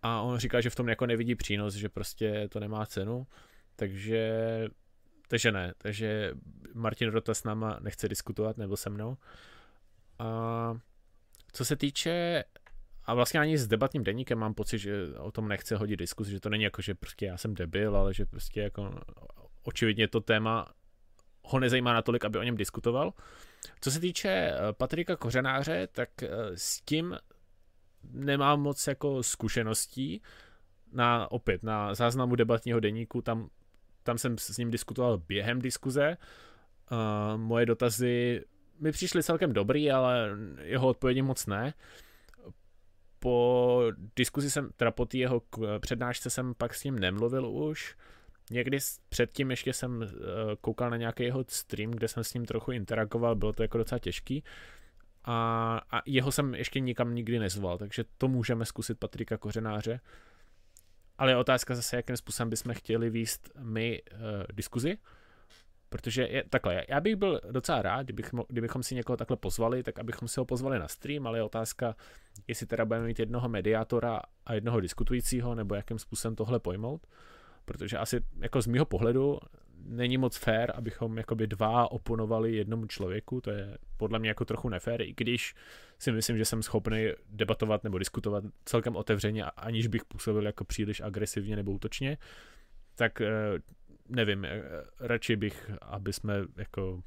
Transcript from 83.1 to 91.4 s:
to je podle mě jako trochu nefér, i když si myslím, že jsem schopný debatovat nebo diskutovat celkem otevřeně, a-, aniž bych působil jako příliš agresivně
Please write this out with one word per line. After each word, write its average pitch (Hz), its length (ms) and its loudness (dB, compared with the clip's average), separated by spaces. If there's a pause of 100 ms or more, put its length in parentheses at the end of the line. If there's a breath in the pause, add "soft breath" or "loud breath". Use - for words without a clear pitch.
to - 100 -6
je 101 280 -6 (180)
podle 110 220 0
mě 110 100 2
jako 107 160 0
trochu 110 240 -2
nefér, 117 320 -2
i - 160 -4
když 123 380 0 (440 loud breath)
si 127 140 0
myslím, 110 260 2
že 110 60 4
jsem 110 180 0
schopný 110 460 2 (200)
debatovat 107 560 2
nebo 98 140 -2
diskutovat 101 460 -2 (200)
celkem 117 320 0
otevřeně, 107 480 0
a-, - 40 -4
aniž 113 380 -2
bych 107 180 0
působil 107 420 0
jako 104 180 -4
příliš 104 360 -4
agresivně 104 560 -4